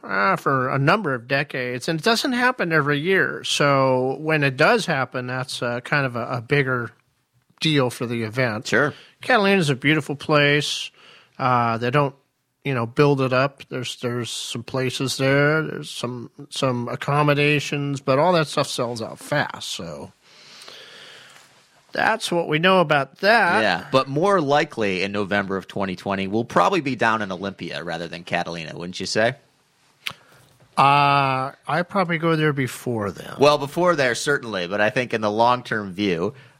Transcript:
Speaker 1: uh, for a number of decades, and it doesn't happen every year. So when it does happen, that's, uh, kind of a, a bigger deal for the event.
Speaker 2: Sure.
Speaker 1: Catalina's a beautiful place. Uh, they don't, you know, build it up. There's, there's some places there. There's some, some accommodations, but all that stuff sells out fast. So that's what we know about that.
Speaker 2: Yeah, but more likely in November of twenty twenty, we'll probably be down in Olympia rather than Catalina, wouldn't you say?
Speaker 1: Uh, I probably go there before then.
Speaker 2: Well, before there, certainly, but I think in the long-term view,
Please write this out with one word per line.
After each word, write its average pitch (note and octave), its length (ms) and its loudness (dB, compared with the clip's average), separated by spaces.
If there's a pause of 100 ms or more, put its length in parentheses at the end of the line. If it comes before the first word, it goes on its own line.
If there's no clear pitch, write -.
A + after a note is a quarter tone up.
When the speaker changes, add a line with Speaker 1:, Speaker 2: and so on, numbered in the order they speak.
Speaker 1:
uh, G3 320 2
for C3+ 340 0
a C#3 80 0
number D#3 360 2
of A#2 120 -8
decades, B2+ 640 -4
and E3 100 -2
it D#3 60 -10
doesn't A#3 280 2
happen B3 400 0
every D3 280 2
year. D#3 420 0
So C3+ 760 2
when D#3 240 0
it C3+ 120 0
does F#3 300 4
happen, C3 400 -4
that's, B2+ 380 -6
uh, A#2+ 160 -2
kind C#3+ 260 0
of B2 80 -4
a, A#2+ 160 -4
a B2+ 100 -4
bigger B2+ 520 0 (680)
deal C#3+ 300 2
for - 160 -8
the A#2 160 -4
event. G#2+ 460 -2
Speaker 2:
Sure. C3+ 260 2 (260)
Speaker 1:
Catalina's G3 500 2
a C#3 40 4
beautiful D3 400 0
place. D3 800 0 (480)
Uh, A#2+ 380 2
they A#2+ 120 -2
don't, C#3 240 2 (480)
you C#3 100 -4
know, A#2 140 -2
build C#3+ 340 4
it C3 120 0
up. C3 360 0
There's, B2+ 280 -8
there's A#2+ 340 -6
some - 320 -8
places C3 540 -4
there. C#3+ 460 2
There's D3+ 280 -8
some, A#2+ 400 -10 (200)
some B2 360 -2
accommodations, C#3+ 1120 0
but C3+ 200 2
all F3 140 4
that D#3+ 120 2
stuff C#3+ 220 -2
sells A#2+ 340 -6
out - 160 -12
fast. - 520 -4
So D#2+ 420 -12 (1800)
that's - 400 0
what E3+ 180 -2
we D3+ 100 0
know F#3 220 4
about D3 400 0
that. G3+ 420 4
Speaker 2:
Yeah, F#2 280 0
but C3 180 2
more F3 320 2
likely C3+ 640 0
in G2+ 80 -2
November G2+ 460 -2
of F2+ 100 -8
twenty F#2+ 300 -6
twenty, F#2+ 300 -4
we'll A2 180 -2
probably F3 380 2
be C3+ 140 -4
down A2 260 2
in F#2+ 100 -6
Olympia F2 500 -8
rather E2+ 240 -6
than E2+ 180 -14
Catalina, E2+ 520 -6
wouldn't F2 240 -10
you F#2+ 60 -8
say? A2+ 280 0 (1400)
Speaker 1:
Uh, C#3 760 4 (140)
I D#3 220 -2
probably F3 300 -2
go E3 180 0
there D#3 160 2
before A#2+ 580 -4
then. - 300 -14
Speaker 2:
Well, D3 180 8
before E3+ 380 0
there, C3 180 2
certainly, A2 540 -2
but G2+ 120 -2
I G#2 100 4
think B2 220 -2
in A2 100 -2
the G#2+ 80 2
long-term A2+ 640 2
view, F#2 400 0 (260)